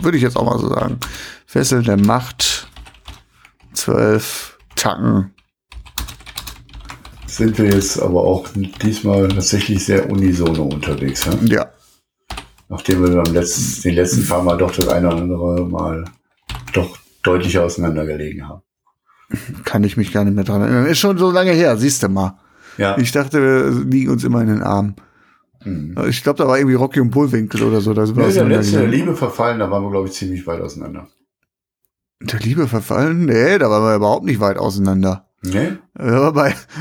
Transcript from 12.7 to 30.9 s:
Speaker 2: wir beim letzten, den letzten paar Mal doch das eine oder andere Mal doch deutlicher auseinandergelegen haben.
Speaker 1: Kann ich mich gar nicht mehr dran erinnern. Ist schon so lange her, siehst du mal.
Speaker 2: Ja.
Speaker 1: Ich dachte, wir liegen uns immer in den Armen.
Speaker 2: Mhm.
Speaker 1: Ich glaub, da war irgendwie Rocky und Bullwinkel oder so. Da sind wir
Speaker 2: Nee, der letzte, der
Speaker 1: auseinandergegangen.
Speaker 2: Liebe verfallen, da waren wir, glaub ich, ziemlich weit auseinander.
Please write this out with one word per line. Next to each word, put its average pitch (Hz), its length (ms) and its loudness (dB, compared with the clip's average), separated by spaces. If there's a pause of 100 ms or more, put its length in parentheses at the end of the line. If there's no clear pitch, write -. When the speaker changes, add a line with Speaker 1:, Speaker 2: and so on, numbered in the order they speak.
Speaker 2:
wir 87 200 4
beim 85 100 0
letzten, - 500 -2
den 87 120 0
letzten 90 320 2
paar 87 160 0
Mal 87 140 2
doch 90 140 0
das - 160 -2
eine 87 200 2
oder 85 100 0
andere 87 500 -2
Mal 85 380 -6 (680)
doch - 240 -2 (260)
deutlicher 90 400 0
auseinandergelegen 78 840 -4
haben. 71 140 -18 (1040)
Speaker 1:
Kann 104 180 0
ich 101 140 0
mich 95 160 -2
gar 101 100 2
nicht 101 120 2
mehr 101 80 0
dran 101 180 0
erinnern. 123 240 2
Ist 160 140 2
schon 196 180 2
so 185 140 4
lange 185 200 2
her, 160 260 4
siehst 135 260 0
du 101 60 2
mal. 95 300 -2 (380)
Speaker 2:
Ja. 98 200 0
Speaker 1:
Ich 123 140 0
dachte, 143 300 0
wir 131 440 2
liegen 131 260 0
uns 123 120 0
immer 120 180 0
in 110 60 2
den 107 140 0
Armen. 101 340 -2 (680)
Speaker 2:
Mhm. 85 320 -8 (120)
Speaker 1:
Ich 123 160 -2
glaub, 143 140 0
da 147 100 2
war 131 100 4
irgendwie 135 180 2
Rocky 135 240 0
und 123 120 4
Bullwinkel 113 520 0
oder 110 180 2
so. 107 120 0
Da 107 120 2
sind 110 120 -2
wir 117 100 4
Speaker 2:
Nee, - 60 4
der - 100 4
letzte, 110 60 2
der 110 100 4
Speaker 1:
auseinandergegangen. 104 320 2 (160)
Speaker 2:
Liebe 175 100 0
verfallen, 117 420 -2
da 95 120 -2
waren 98 120 0
wir, 101 80 -4
glaub 95 140 -2
ich, 95 80 -8
ziemlich 92 340 -6
weit 85 140 -6
auseinander. 80 460 -12 (1120)